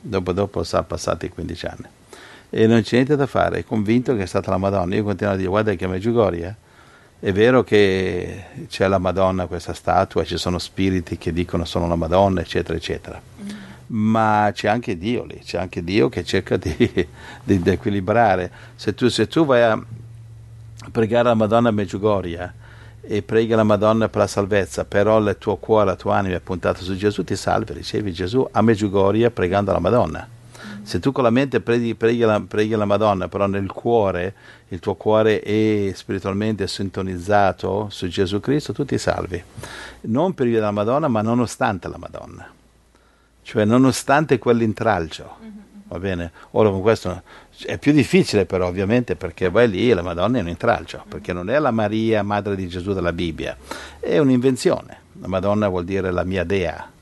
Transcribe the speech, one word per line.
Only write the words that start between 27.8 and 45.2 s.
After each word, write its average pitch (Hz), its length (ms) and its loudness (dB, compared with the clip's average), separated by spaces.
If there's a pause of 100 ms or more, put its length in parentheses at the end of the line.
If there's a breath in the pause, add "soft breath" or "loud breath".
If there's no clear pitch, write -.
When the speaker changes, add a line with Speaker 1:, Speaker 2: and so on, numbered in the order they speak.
Speaker 1:
Gesù 95 400 -2
a 110 100 2
Medjugorje 104 680 4
pregando 98 400 0
la 85 80 2
Madonna. 87 480 0 (540 loud breath)
Se - 180 -6
tu 135 120 0
con 135 120 -2
la 113 80 4
mente 127 300 2
preghi, 117 340 0
preghi 117 240 0
la, 107 280 4
preghi 107 280 0
la 107 100 2
Madonna, 101 420 2
però 98 200 -2
nel 98 240 -2
cuore, 98 640 0 (340 loud breath)
il 90 120 -10
tuo 101 160 -2
cuore 110 460 4
è 104 520 0
spiritualmente 98 760 -4
sintonizzato 95 1200 0
su - 180 -8
Gesù 98 320 -2
Cristo, 143 320 -2
tu 139 140 -4
ti 117 120 -2
salvi. 87 440 -4 (600 loud breath)
Non 143 320 0
per 131 120 -2
via 117 140 2
della 104 120 0
Madonna, 113 360 0
ma 110 140 2
nonostante 113 680 -2
la - 100 -10
Madonna. - 500 -14 (960 soft breath)
Cioè, 107 240 0
nonostante 131 720 4
quell'intralcio. 110 1040 0